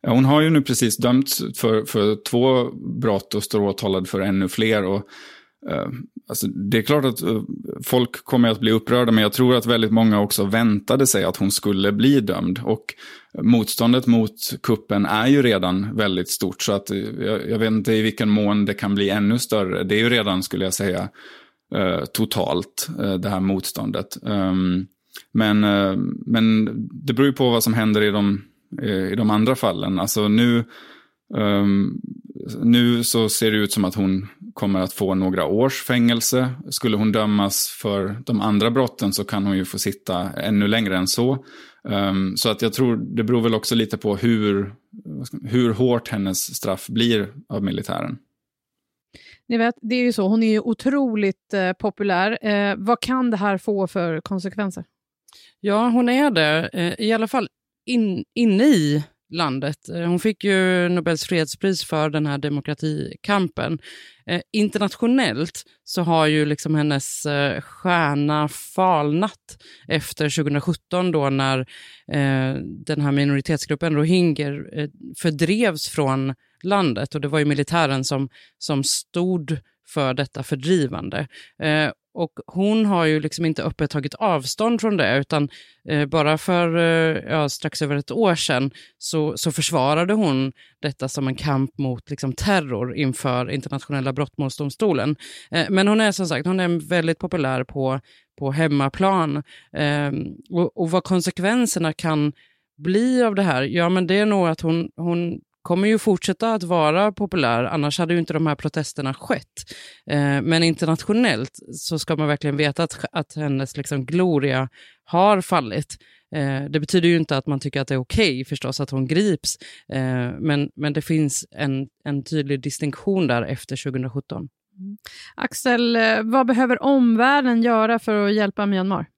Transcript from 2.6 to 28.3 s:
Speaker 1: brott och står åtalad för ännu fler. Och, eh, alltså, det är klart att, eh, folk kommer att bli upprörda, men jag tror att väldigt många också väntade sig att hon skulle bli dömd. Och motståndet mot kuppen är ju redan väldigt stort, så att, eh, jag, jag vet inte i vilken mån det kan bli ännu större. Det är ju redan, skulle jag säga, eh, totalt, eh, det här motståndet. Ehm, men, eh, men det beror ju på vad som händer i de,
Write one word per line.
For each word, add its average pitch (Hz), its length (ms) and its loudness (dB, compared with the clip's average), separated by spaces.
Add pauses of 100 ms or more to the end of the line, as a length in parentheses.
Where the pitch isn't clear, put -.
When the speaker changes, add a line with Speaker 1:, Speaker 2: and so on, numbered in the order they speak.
Speaker 1:
brott 104 340 -2
och 104 80 -2
står - 180 -2
åtalad 95 480 0
för 98 120 -4
ännu 95 280 0
fler. 110 360 0
Och, 98 240 -2 (640)
eh, 50 180 -4 (400)
alltså, 95 180 -6
det 101 320 0
är 110 40 2
klart 143 220 2
att, 120 180 -2
eh, 110 200 0 (400)
folk 127 420 0
kommer 120 240 4
att 107 120 0
bli 113 120 2
upprörda, 117 400 2
men 110 100 6
jag 104 100 2
tror 127 220 4
att 113 120 2
väldigt 113 260 4
många 113 280 6
också 101 240 0
väntade 113 600 2
sig 95 180 2
att 92 120 0
hon 98 140 0
skulle 98 420 0
bli 127 280 6
dömd. 92 440 -2
Och - 300 -4 (480)
motståndet 120 640 4
mot 113 300 4 (260)
kuppen 104 440 0
är 107 200 2
ju 139 160 6
redan 98 540 0
väldigt 95 340 0
stort, - 320 -4
så 107 100 0
att, 101 180 -2
eh, 98 80 -2
jag, 107 520 -4
jag 110 80 0
vet 110 120 2
inte 110 220 0
i 110 100 2
vilken 107 260 0
mån 104 360 2
det 101 100 -2
kan 101 200 -2
bli 101 160 2
ännu 104 280 2
större. 95 460 0
Det 95 100 0
är 107 60 4
ju 117 100 2
redan, 101 320 0
skulle 95 220 -4
jag 92 100 -2
säga, 95 340 -2 (680)
eh, 90 300 -2
totalt, 92 840 -4 (100)
eh, 98 160 -2
det 92 140 -4
här 95 120 -2
motståndet. 98 840 -4
Ehm, 95 600 0 (460)
men, 104 320 4
eh, 101 320 2 (300)
men 110 420 2 (380)
det 135 60 -2
beror 135 140 4
ju 139 60 2
på 131 180 2
vad 117 120 4
som 113 120 2
händer 107 280 2
i 104 80 4
de, 101 340 0 (380)